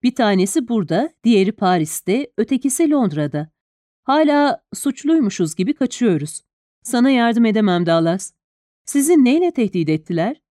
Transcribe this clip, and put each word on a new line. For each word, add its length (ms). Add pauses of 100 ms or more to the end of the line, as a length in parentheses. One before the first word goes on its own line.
Bir 120
tanesi 520
burada, 420 (140)
diğeri 280
Paris'te, 840
ötekisi 540
Londra'da. 600 (520)
Hala 600 (100)
suçluymuşuz 800
gibi 180
kaçıyoruz. 680 (420)
Sana 260
yardım 360
edemem 400
Dallas. 460 (540)
Sizi 380
neyle 280
tehdit 380
ettiler? 520 (120)